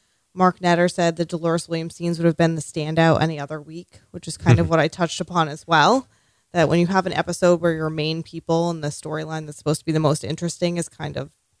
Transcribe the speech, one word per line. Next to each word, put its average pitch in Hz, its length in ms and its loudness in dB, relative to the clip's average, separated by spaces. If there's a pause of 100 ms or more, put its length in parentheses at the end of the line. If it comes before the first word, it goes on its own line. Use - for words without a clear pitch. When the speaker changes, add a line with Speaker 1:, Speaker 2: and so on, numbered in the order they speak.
(340)
Speaker 1:
Mark 185 260 4
Netter 175 320 2
said 170 240 0
the 165 100 -4
Dolores 165 420 -2
Williams 165 280 -6
scenes 170 240 -4
would 170 60 2
have 165 120 4
been 165 180 2
the 156 60 -6
standout 160 600 2
any 160 180 -2
other 147 200 -8
week, 160 420 -18 (100)
which 180 160 -14
is 160 100 -10
kind 147 220 0
of 165 100 0
Speaker 2:
<laughs> - 0 -
Speaker 1:
what 165 100 2
I 151 80 2
touched - 320 -4
upon 170 300 -2
as 151 180 -14
well, 165 400 4 (460)
that 165 160 4
when 175 100 2
you 175 80 4
have 185 180 2
an 185 80 -4
episode 175 460 2
where 170 140 2
your 160 160 -4
main 156 340 -4
people 165 460 0
and 160 140 -6
the 147 60 -2
storyline 156 560 -8
that's 151 120 -14
supposed 151 240 -2
to - 40 -14
be 160 60 -2
the 156 80 2
most 156 240 2
interesting 170 540 -4
is 170 120 -4
kind 147 280 -10
of 139 140 -10 (280)